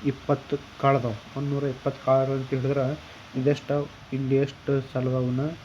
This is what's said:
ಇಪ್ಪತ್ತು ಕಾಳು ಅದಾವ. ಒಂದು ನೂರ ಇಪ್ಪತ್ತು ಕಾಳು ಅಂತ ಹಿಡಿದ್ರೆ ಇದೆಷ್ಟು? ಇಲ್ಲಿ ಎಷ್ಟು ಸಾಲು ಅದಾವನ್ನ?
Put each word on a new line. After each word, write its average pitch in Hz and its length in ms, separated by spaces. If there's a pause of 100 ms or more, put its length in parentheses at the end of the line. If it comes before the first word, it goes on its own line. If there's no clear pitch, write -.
ಇಪ್ಪತ್ತು 139 520 (240)
ಕಾಳು 139 160
ಅದಾವ. 120 160 (240)
ಒಂದು 143 120
ನೂರ 139 140
ಇಪ್ಪತ್ತು 135 420
ಕಾಳು 135 260
ಅಂತ 135 180
ಹಿಡಿದ್ರೆ 131 360 (500)
ಇದೆಷ್ಟು? 143 540 (240)
ಇಲ್ಲಿ 135 220
ಎಷ್ಟು 139 580
ಸಾಲು 127 160
ಅದಾವನ್ನ? 127 360 (200)